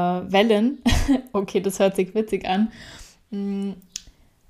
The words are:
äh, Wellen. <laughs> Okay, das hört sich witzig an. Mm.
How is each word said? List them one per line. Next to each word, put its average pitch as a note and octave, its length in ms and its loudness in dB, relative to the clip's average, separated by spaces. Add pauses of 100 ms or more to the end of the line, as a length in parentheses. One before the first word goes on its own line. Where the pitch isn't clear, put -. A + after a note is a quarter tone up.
(260)
äh, F#3+ 60 -6
Wellen. A3 540 2
<laughs> B3+ 460 2
Okay, G3+ 280 -2
das F#3+ 180 -4
hört G3 180 2
sich F#3+ 180 -2
witzig G#3+ 320 -4
an. G3+ 240 0 (600)
Mm. G3+ 420 -6 (760)